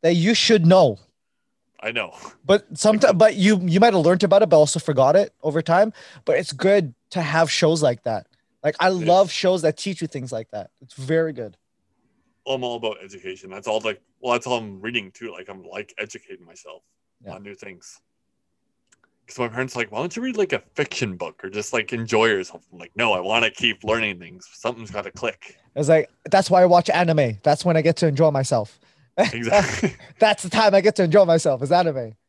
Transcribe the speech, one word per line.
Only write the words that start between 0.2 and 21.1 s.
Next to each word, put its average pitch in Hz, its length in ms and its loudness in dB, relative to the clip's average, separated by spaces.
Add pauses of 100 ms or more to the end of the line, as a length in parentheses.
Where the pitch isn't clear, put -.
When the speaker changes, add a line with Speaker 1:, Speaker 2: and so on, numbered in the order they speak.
Speaker 1:
should 208 320 2
know. 165 340 4 (800)
Speaker 2:
I 113 100 -8
know. 107 240 -8 (300)
Speaker 1:
But 202 280 0
someti-, 214 300 0
Speaker 2:
Like, 202 140 4
Speaker 1:
but 220 180 4
you, 196 260 4
you 180 200 2
might 233 120 4
have 170 120 2
learned 175 180 2
about 196 180 4
it, 214 60 2
but 165 80 4
also 151 240 4
forgot 139 380 2
it 202 160 0 (100)
over 160 180 -2
time. 185 300 2 (320)
But 151 140 0
it's 160 160 -6
good 180 400 0 (160)
to 185 120 -6
have 156 300 0
shows 160 320 0
like 123 200 -2
that. 110 220 -6 (380)
Like, 151 160 -2
I 180 80 2
Speaker 2:
It 185 60 0
is. 180 100 -4
Speaker 1:
love 175 260 4
shows 185 340 -2
that 156 120 0
teach 196 260 -10
you 165 60 -8
things 127 240 -12
like 113 200 -12
that. 104 200 -14 (100)
It's 131 120 -20
very 160 400 -4
good. 113 240 -14 (880)
Speaker 2:
Well, 135 100 -4
I'm 127 80 -6
all 120 140 -6
about 107 260 -8
education. 95 460 -16
That's 98 180 -14
all, 110 140 -2
like, 107 200 -8 (200)
well, 123 100 -4
that's 120 160 -4
all 123 100 -2
I'm 101 220 -10
reading 107 320 -8
too. 110 220 -16
Like, 95 160 -20
I'm, 98 140 -18
like, 95 360 -16
educating 101 460 -16
myself 82 380 -20 (400)
Speaker 1:
Yeah. 95 100 -18
Speaker 2:
on 95 100 -20
new 101 100 -18
things. 95 460 -20 (1300)
'Cause - 120 -20
my 120 100 -4
parents 127 260 -8
are 123 40 -8
like, 107 120 -6
"Why 107 80 -10
don't 170 160 -8
you 233 60 -10
read, 254 160 -8
like, 202 160 -2
a 127 60 -6 (160)
fiction 104 420 -6